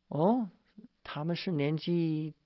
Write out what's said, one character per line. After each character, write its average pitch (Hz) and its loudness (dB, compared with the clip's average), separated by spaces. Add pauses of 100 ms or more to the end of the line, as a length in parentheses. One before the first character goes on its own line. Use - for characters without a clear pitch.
”“哦。” 202 2 (560)
他 147 -6
们 170 0
是 - -4
年 151 2
纪 160 0 (120)